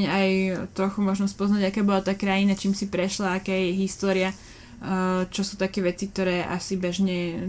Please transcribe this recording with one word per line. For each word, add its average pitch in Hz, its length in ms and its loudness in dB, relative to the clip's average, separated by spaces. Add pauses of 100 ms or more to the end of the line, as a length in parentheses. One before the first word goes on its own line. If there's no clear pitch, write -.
aj 190 220 4 (440)
trochu 196 280 -2
možno 196 260 2
spoznať, 202 400 0
aká 196 160 0
bola 196 200 4
tá 196 120 0
krajina, 196 400 2
čím 196 200 0
si 196 120 -2
prešla, 190 500 -2
aká 190 160 -4
je 185 240 0
história, 190 540 0
e, 190 60 -6 (920)
čo - 140 -4
sú 202 140 -2
také 196 260 -2
veci, 180 260 0
ktoré 180 360 0
asi 180 320 -4
bežne 180 420 0 (300)